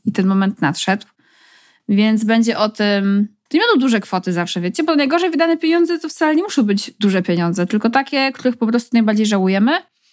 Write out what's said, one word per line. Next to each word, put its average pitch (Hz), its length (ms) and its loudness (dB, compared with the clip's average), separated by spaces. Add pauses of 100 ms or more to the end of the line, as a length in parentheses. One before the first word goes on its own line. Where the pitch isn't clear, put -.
i 208 60 -2
ten 190 140 0
moment 196 360 0
nadszedł. 190 440 -4 (840)
Więc 214 340 2
będzie 226 340 2
o 214 120 0
tym, 202 580 0 (200)
to 294 100 0
nie 403 60 2
będą 453 160 2
duże 240 200 2
kwoty 185 340 -4
zawsze, 175 280 -4
wiecie, 180 220 -4
bo 320 120 0
najgorzej 311 340 0
wydane 330 280 0
pieniądze 330 420 0
to 320 100 -8
wcale 311 260 0
nie 339 80 2
muszą 381 200 0
być 202 360 -2
duże 196 220 2
pieniądze, 175 440 0
tylko 214 240 0
takie, 269 420 0
których 254 260 -4
po 226 100 -2
prostu 233 260 0
najbardziej 220 320 2
żałujemy. 196 460 2 (420)